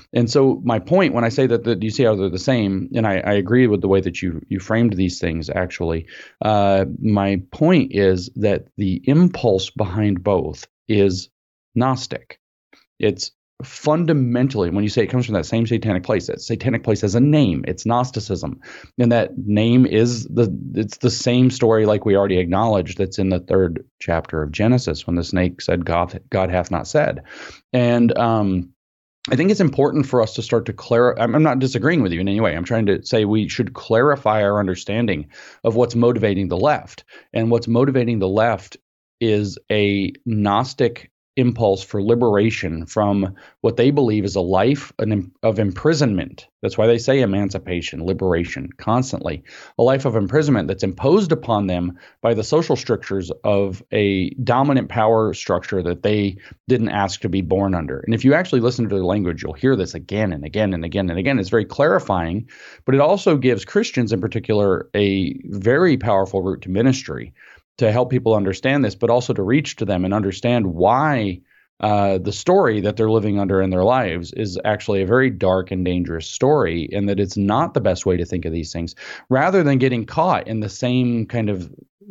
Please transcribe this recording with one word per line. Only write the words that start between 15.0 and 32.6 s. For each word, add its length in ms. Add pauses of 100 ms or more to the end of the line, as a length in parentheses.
it 40
comes 180
from 100
that 100
same 220
satanic 360
place, 240
that 140
satanic 420
place 180
has 120
a 60
name. 480
It's 180
Gnosticism. 720 (380)
And 140
that 260
name 480
is 400
the, 260 (220)
it's 240
the 140
same 400
story, 340
like 200
we 100
already 240
acknowledged, 580
that's 220
in 100
the 100
third 460 (140)
chapter 420
of 100
Genesis 540
when 100
the 80
snake 380
said, 240
"God, 360 (100)
God 180
hath 220
not 160
said." 360 (480)
And, 460
um, 560 (560)
I 60
think 160
it's 80
important 480
for 160
us 120
to 60
start 240
to 80
clar-, 460
I'm, 160
I'm 80
not 160
disagreeing 420
with 120
you 60
in 80
any 140
way. 140
I'm 100